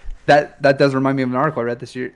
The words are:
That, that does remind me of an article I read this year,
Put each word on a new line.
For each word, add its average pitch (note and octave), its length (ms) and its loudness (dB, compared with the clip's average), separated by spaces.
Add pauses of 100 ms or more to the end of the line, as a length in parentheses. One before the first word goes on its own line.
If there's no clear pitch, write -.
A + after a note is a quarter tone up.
(280)
That, D3 360 2
that C#3 160 2
does C#3 160 2
remind C3+ 220 0
me C3+ 60 0
of B2+ 60 -2
an B2+ 60 -4
article C#3+ 260 -2
I A#2 40 -4
read A#2+ 140 -6
this - 160 -16
year, B2+ 200 -10